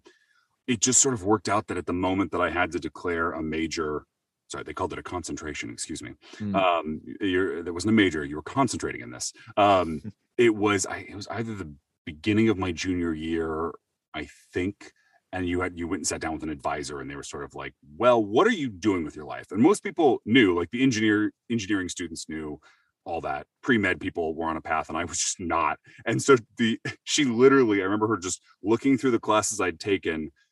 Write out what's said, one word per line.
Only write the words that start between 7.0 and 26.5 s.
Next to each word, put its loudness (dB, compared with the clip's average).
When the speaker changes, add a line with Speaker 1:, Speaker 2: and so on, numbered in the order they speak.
Speaker 1:
you're, 0
there -8
wasn't -2
a 6
major, 4
you -8
were -8
concentrating -2
in -14
this. -10
Um, 4
Speaker 2:
<laughs> -18
Speaker 1:
it 6
was, 2
I, -8
it -16
was -14
either -8
the -10
beginning 2
of 2
my -2
junior -2
year, -4
I -10
think, -4
and -4
you 0
had, -4
you -4
went -4
and -4
sat -4
down -4
with -8
an -6
advisor, -6
and -10
they -10
were -12
sort -10
of -14
like, -12
"Well, 6
what 4
are 6
you -2
doing 0
with -8
your -12
life?" -12
And 2
most 6
people 2
knew, 6
like, -2
the -2
engineer, 2
engineering -2
students -10
knew -10
all -6
that. -6
Pre-med 2
people -6
were -6
on -4
a -8
path, -4
and -6
I -4
was -8
just -4
not. -2
And 0
so 8